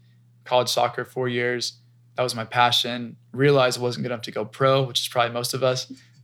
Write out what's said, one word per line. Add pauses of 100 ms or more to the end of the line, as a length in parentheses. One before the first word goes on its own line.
(440)
college
soccer,
four
years. (360)
That
was
my
passion. (160)
Realized
it
wasn't
good
enough
to
go
pro,
which
is
probably
most
of
us. (340)